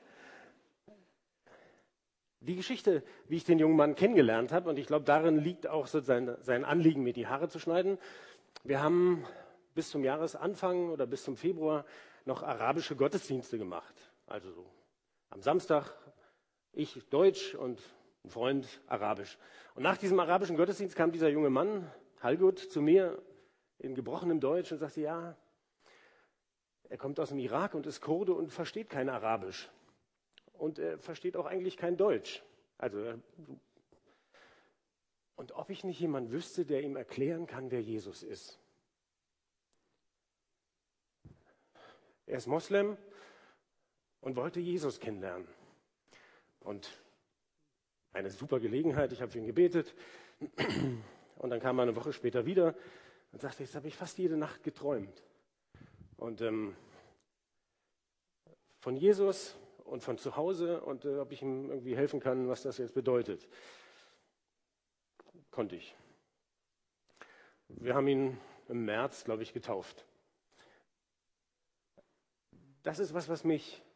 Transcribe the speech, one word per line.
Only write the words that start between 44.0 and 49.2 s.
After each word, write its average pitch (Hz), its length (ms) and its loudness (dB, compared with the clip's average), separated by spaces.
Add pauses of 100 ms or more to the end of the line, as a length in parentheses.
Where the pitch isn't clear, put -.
und - 160 -8
wollte 165 240 -4
Jesus 175 400 -4
kennenlernen. 92 480 -8 (1120)
Und - 420 -14 (1120)
eine 95 160 -6
super 135 300 -4
Gelegenheit, 135 520 0
ich 123 100 -10